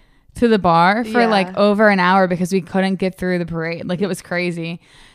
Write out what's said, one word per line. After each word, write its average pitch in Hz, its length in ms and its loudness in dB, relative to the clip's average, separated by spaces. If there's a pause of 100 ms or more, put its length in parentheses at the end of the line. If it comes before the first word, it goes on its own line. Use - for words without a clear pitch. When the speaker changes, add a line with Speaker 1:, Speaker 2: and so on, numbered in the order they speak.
(360)
Speaker 1:
to 240 120 2
the 220 100 4
bar 180 460 2
for, 226 160 0
Speaker 2:
Yeah. 233 80 4
Speaker 1:
like, 190 280 0
over 208 320 4
an 196 120 4
hour 185 260 4
because 175 260 -4
we 190 80 0
couldn't 190 360 -2
get 185 200 -4
through 180 220 -4
the 175 80 -4
parade. 165 400 -8
Like, 175 160 -4
it 202 60 -2
was 175 120 -6
crazy. 170 600 -6 (340)